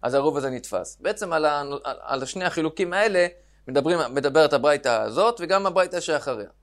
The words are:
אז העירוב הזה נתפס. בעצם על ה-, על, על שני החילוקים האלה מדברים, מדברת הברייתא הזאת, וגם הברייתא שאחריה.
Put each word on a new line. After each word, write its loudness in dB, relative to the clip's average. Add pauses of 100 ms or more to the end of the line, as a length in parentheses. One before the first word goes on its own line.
אז -2
העירוב 2
הזה -2
נתפס. -8
בעצם -4
על 0
ה-, 0 (200)
על, -6
על -4
שני -6
החילוקים -2
האלה 2 (400)
מדברים, 2 (100)
מדברת 4
הברייתא 2
הזאת, 0
וגם 0
הברייתא 0
שאחריה. -4 (160)